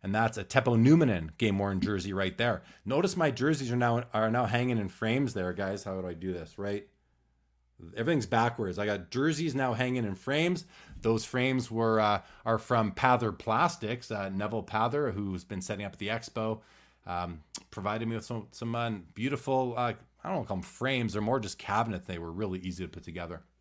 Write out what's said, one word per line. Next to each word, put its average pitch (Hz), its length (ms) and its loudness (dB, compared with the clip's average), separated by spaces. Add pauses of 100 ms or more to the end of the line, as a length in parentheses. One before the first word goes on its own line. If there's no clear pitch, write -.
And 98 100 -2
that's 110 240 2
a 98 60 -6
Teppo 123 320 4
Numminen 117 600 6
game 101 200 2
worn 98 220 0
jersey 98 320 -2
right 95 260 -2
there. 117 240 0 (220)
Notice 165 320 2
my 156 160 2
jerseys 131 400 0
are 120 40 2
now, 120 280 4 (100)
are 110 160 4
now 120 140 2
hanging 120 340 2
in 98 100 0
frames 117 460 0
there, 90 180 0
guys. 95 300 -4
How 95 140 -6
would 92 80 -6
I 87 100 -6
do 92 180 -4
this? 80 260 -8
Right. 101 280 -4 (1080)
Everything's 127 300 0
backwards. 110 520 2
I 104 80 0
got 101 240 -2
jerseys 147 460 0
now 131 160 2
hanging 123 320 0
in 98 100 -2
frames. 165 500 0 (360)
Those 113 240 2
frames 127 480 0
were, 113 260 4
uh, 104 220 4 (240)
are 113 140 2
from 110 340 2
Pather 120 440 4
Plastics. 117 760 -2
Uh, 101 160 -4
Neville 101 340 -2
Pather, 120 500 0
who's 95 300 -4
been 95 180 -8
setting 101 240 -6
up 95 100 -8
at - 40 -20
the 98 80 -6
Expo, 110 540 -4 (440)
um, 87 360 -6 (320)
provided 107 340 -4
me 113 80 -2
with 113 100 -6
some, 113 280 -8
some, 117 240 -6
uh, 120 140 -2 (240)
beautiful, 131 640 0
uh, 120 180 0 (300)
I 160 40 -6
don't 185 80 -2
wanna 131 100 -4
call 101 120 -2
them 90 40 -4
frames. 123 520 -2
They're 104 80 0
more 123 180 2
just 101 180 -8
cabinets. 104 480 -2
They 87 120 -6
were 82 120 -8
really 92 300 -4
easy 90 240 -6
to 85 40 -8
put 85 140 -14
together. 85 400 -10 (180)